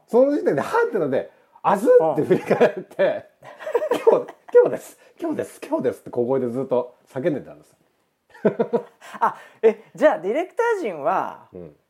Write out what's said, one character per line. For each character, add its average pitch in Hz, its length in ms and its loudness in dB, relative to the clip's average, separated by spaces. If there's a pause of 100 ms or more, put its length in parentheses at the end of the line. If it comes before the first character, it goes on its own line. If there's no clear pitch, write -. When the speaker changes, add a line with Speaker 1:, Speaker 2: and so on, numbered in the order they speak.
Speaker 1:
そ 240 180 4
の 285 80 2
時 311 120 -2
点 190 100 2
で 135 60 0
は - 80 -6 (180)
っ - 40 -6
て 220 80 -4
な 156 80 0
っ 131 40 -2
て、 123 200 -2 (340)
「明 185 120 2
日？」 - 20 -4 (340)
っ 135 40 0
て 151 60 0
振 120 120 2
り - 60 0
返 - 280 2
っ 190 140 -6
て、 - 480 -4 (600)
Speaker 2:
う 480 60 2
ん。 - 20 -4 (140)
Speaker 1:
「今 - 80 4
日、 - 140 -12 (200)
今 480 100 8
日 - 60 0
で 113 80 -4
す。 - 200 -18 (220)
今 330 100 -6
日 247 60 -4
で 110 80 -6
す。 - 220 -18
今 311 120 -4
日 - 40 -4
で 123 100 0
す」 - 100 -14
っ - 20 -20
て - 60 -16
小 120 140 -2
声 127 160 -2
で 123 80 -4
ず 127 140 -6
っ - 40 -6
と - 300 -4 (100)
叫 135 240 -4
ん 147 40 -4
で 117 60 -8
た - 120 -20
ん 73 60 -20
で - 60 -20
す。 - 120 -20 (680)
Speaker 2:
<laughs> - 760 -4
あ、 220 160 -2 (260)
え、 214 200 2 (120)
じ 247 120 0
ゃ 277 80 4
あ 170 40 -8
デ 175 120 -6
ィ - 20 -4
レ 339 140 -2
ク - 80 -20
タ 466 80 -4 (160)
ー - 20 -8
陣 170 220 -8
は、 143 500 -4
Speaker 1:
う 90 60 -18
ん。 78 180 -18 (140)